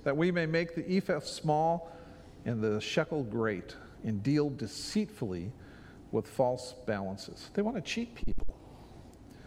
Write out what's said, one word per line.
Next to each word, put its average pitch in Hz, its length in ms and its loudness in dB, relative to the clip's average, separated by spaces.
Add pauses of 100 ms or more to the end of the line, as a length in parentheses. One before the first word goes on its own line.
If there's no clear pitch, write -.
that 143 120 4
we 170 140 4
may 170 160 2
make 165 300 0
the 165 120 -2
ephah 185 300 4
small 160 720 2 (540)
and 117 180 0
the 107 180 4
shekel 151 440 2
great, 107 500 0 (300)
and 107 180 0
deal 147 280 4
deceitfully 107 1000 -2 (640)
with 113 160 2
false 127 460 2 (120)
balances." 98 680 -4
They 202 80 4
wanna 214 180 0
cheat - 340 -4
people. - 400 4 (920)